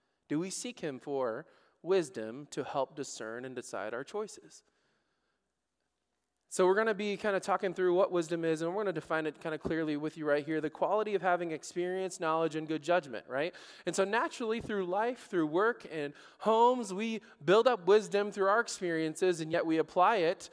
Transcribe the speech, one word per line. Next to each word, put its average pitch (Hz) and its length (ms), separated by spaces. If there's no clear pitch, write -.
Do 151 120
we 185 80
seek 233 320
him 139 180
for 131 460
wisdom 143 680
to 139 140
help 143 320
discern 123 480
and 131 100
decide 110 380
our 120 100
choices? - 600
So 185 180
we're 190 100
gonna 220 180
be 202 220
kinda 196 240
talking 185 340
through 185 200
what 190 180
wisdom 170 320
is, 160 180
and 170 100
we're 214 120
gonna 185 80
define 160 340
it 143 140
kinda 156 180
clearly 156 380
with 151 200
you 156 80
right 147 220
here, 160 140
the 151 100
quality 208 460
of 170 60
having 175 280
experience, 180 720
knowledge, 160 340
and 156 140
good 156 120
judgment, 147 480
right? 139 240
And 170 80
so 196 100
naturally, 233 560
through 196 260
life, 220 420
through 165 180
work, 214 440
and 147 240
homes, 226 560
we 220 280
build 202 220
up 208 200
wisdom 202 440
through 196 160
our 208 140
experiences, 165 800
and 160 100
yet 165 160
we 160 120
apply 185 400
it, 175 340